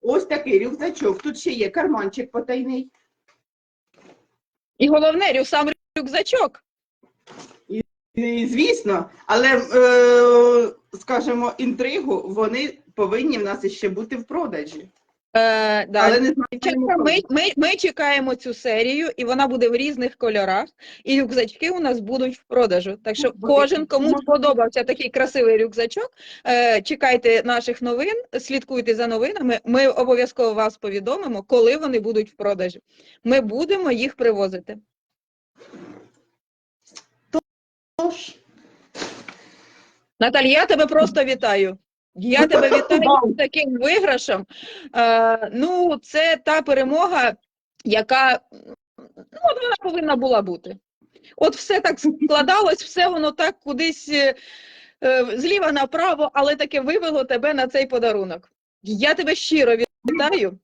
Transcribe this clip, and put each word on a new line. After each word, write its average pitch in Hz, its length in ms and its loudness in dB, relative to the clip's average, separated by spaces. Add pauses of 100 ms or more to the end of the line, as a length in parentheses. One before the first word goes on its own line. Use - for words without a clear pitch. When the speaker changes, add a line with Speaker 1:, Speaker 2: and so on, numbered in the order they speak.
Speaker 1:
Ось 269 240 0
такий 233 400 0
рюкзачок. 294 580 -4
Тут 294 160 -8
ще - 120 -4
є 226 200 -4
карманчик 240 600 -4
потайний. 254 600 -6 (1900)
Speaker 2:
І 285 100 2
головне, 311 440 2
рю-, 262 120 0
сам 294 240 0 (280)
рюкзачок. 320 680 -4 (1040)
Speaker 1:
І, 220 140 -6 (320)
і, 233 320 -2
звісно, 240 640 0 (160)
але, 240 220 4 (260)
е, 240 1200 6
скажімо, 240 600 -2
інтригу, 254 720 -4
вони 220 500 -4 (160)
повинні 226 440 -2
в 208 40 -4
нас 196 220 -6
іще 196 240 -4
бути 220 280 -8
в 233 100 -10
продажі. 170 640 -8 (480)
Speaker 2:
Е, 220 500 2
да. 208 120 -2
Speaker 1:
Але... 226 220 4
Не 254 60 0
знаємо, 269 260 -2
Speaker 2:
Дівчатка, 254 440 -2
Speaker 1:
коли. 320 80 0
Speaker 2:
ми, 330 160 2 (100)
ми, 294 120 0 (140)
ми 330 200 0
чекаємо 285 580 -2
цю 247 200 -10
серію, 254 640 -4
і 247 80 -6
вона 254 220 0
буде 247 220 0
в 240 80 0
різних 262 400 -4
кольорах, 208 520 -2 (360)
і 269 160 2
рюкзачки 247 500 -4
у 359 100 -4
нас 247 200 -2
будуть 254 380 -6
в - 40 -20
продажу. 196 640 -2
Так 214 120 -6
що 277 120 -2
Speaker 1:
Ну, - 60 -6
буде. 220 200 0
Speaker 2:
кожен, 285 320 2
кому 285 220 0
Speaker 1:
Може. 285 140 0
Speaker 2:
сподобався 262 640 2
такий 254 260 -4
красивий 262 540 2
рюкзачок, 233 460 -4 (360)
е, 240 360 2
чекайте 247 600 2
наших 240 380 -2
новин, 294 400 -2 (180)
слідкуйте 254 540 -4
за 233 120 -2
новинами, 247 580 -2
ми 262 240 2
обов'язково 247 680 0
вас 214 220 -2
повідомимо, 220 680 -6
коли 240 340 4
вони 269 240 -2
будуть 214 300 -4
в - 40 -20
продажі. 190 460 -6 (440)
Ми 262 160 4
будемо 302 500 -2
їх 247 240 -4
привозити. 202 640 -2 (3250)
Speaker 1:
Тож. 339 400 -6 (1800)
Speaker 2:
Наталія, 262 400 4
я 359 60 4
тебе 302 200 4
просто 311 380 2
вітаю. 202 540 0 (360)
Я 247 320 2
тебе 302 200 4
вітаю 294 340 2
Speaker 1:
Вау. 269 320 4
Speaker 2:
з - 40 -4
таким 277 420 -2
виграшем. 277 680 0 (500)
Е, 226 560 2
ну, 339 500 0
це 320 420 0
та 311 180 2
перемога, 277 720 0 (500)
яка, 247 560 2 (760)
ну, - 260 -20
от 571 200 0
вона 480 200 -2
повинна 320 340 -2
була 240 260 0
бути. 185 340 -10 (600)
От - 200 2
все - 240 -2
так 320 200 -2
складалось, 311 840 2
все 349 260 0
воно 311 240 -2
так 339 280 -2
кудись, 302 480 -6
е, 277 260 0 (680)
е, 262 200 2 (140)
зліва 339 340 0
направо, 294 640 0
але 285 220 2
таки 294 240 -4
вивело 302 440 -2
тебе 262 300 -2
на 262 120 0
цей 269 200 -2
подарунок. 214 680 -4 (300)
Я 214 320 0
тебе 320 200 -2
щиро 269 420 2
вітаю. 262 880 -2